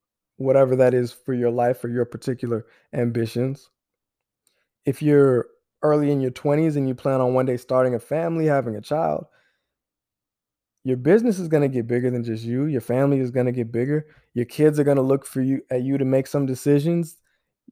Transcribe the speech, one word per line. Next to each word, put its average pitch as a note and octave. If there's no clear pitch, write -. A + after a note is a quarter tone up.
whatever C3
that B2+
is B2
for -
your A#2+
life, B2
for B2
your A#2+
particular A#2
ambitions. A#2+
If C3+
you're C#3
early D3+
in C#3+
your C3
twenties D3
and C#3
you C3
plan C3+
on B2+
one C3
day B2+
starting B2+
a A2+
family, E3
having C3
a G#2
child, D#3
your B2+
business F#3
is F3+
gonna D3
get B2
bigger B2
than B2
just A2+
you. B2
Your C#3+
family C3+
is B2+
gonna B2
get A#2+
bigger. C#3+
Your A#2
kids D3+
are C#3+
gonna C#3
look C3+
for -
you, C3
at B2+
you C3+
to C#3
make C3
some C#3+
decisions. C#3+